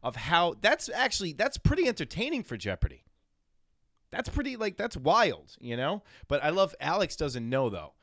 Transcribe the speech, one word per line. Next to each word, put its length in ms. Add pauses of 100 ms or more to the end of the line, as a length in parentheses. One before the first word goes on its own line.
of 140
how, 460
that's 260
actually, 460
that's 240
pretty 320
entertaining 540
for 120
Jeopardy. 480 (1080)
That's 180
pretty, 260
like, 220
that's 180
wild, 640
you 160
know? 280 (260)
But 120
I 100
love, 280
Alex 380
doesn't 320
know, 200
though. 340